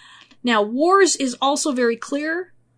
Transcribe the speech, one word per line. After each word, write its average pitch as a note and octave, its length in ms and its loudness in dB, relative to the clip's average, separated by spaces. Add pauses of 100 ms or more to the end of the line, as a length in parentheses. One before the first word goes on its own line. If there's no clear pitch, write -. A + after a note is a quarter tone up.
(440)
Now, A#3 180 2
Wars D#4 540 2
is B3+ 240 -4
also C#4+ 320 -2
very A#3+ 240 0
clear D#4+ 560 -6 (260)